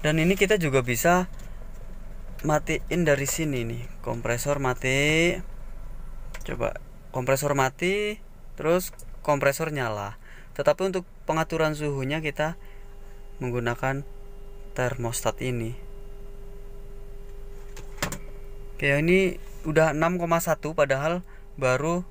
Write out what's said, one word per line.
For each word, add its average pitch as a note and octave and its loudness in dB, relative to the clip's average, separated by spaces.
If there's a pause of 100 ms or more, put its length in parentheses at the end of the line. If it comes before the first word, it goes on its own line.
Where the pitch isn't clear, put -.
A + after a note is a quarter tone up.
Dan D#3 4
ini E3+ 6
kita G3+ 6
juga C3+ 4
bisa E3+ 4 (1120)
matiin D#3 2
dari C#3 4
sini C#3+ 0
nih. A#2 -4 (160)
Kompresor A#2+ 0
mati. C#3 4 (1040)
Coba - -2 (400)
kompresor C3+ 2
mati, F#3 2 (400)
terus F3 2 (320)
kompresor C#3+ 2
nyala. A2 -2 (400)
Tetapi D3 4
untuk F3+ -2 (240)
pengaturan D#3 2
suhunya C#3+ -2
kita D#3 -2 (800)
menggunakan B2 0 (720)
termostat A#2+ 0
ini. A#2 -2 (3000)
Oke, C#3+ 4
ini F3+ 6 (240)
udah D#3 6
enam E3+ 2
koma E3+ 2
satu D#3 0
padahal D3+ 4 (320)
baru C#3+ 2